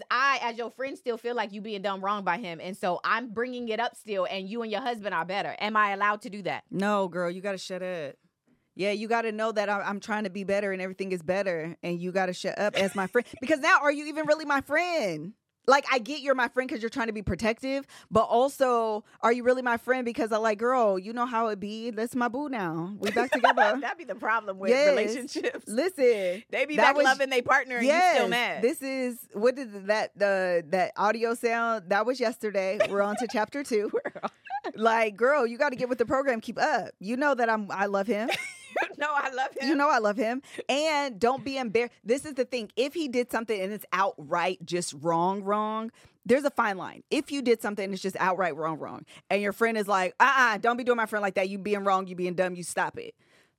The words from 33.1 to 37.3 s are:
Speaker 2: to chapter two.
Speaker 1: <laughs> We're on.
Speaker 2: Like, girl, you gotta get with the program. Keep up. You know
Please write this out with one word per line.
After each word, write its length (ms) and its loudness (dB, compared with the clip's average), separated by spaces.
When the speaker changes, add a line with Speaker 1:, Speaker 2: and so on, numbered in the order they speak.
Speaker 2:
to 120 -2
chapter 360 -2
two. 280 0
Speaker 1:
<laughs> 20 -12
We're 280 -4
on. 80 -4
Speaker 2:
Like, 420 2
girl, 300 4
you 100 -6
gotta 180 0
get 140 -4
with 80 0
the 80 2
program. 360 0
Keep 180 -10
up. 300 2
You 180 -4
know 160 2